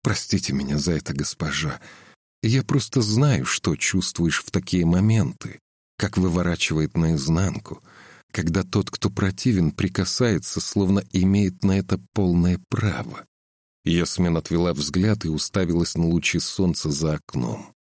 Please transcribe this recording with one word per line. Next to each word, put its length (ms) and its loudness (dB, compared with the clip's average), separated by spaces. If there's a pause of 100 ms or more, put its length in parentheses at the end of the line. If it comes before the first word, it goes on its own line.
Простите 480 -2
меня 260 -2
за 140 0
это, 220 -4
госпожа. 640 -4 (640)
Я 200 2
просто 380 0
знаю, 440 2
что 320 -2
чувствуешь 680 0
в 80 -10
такие 340 0
моменты, 760 2 (380)
как 200 -2
выворачивает 800 0
наизнанку, 840 0 (500)
когда 320 0
тот, 280 -2
кто 180 -2
противен, 640 2
прикасается, 880 0
словно 440 2 (100)
имеет 500 2
на 160 2
это 200 -2 (140)
полное 460 2 (100)
право». 560 -4 (600)
Ясмин 520 2
отвела 360 0
взгляд 520 0
и 40 -2
уставилась 680 0
на 100 2
лучи 340 0
солнца 520 0
за 240 -2
окном. 680 -8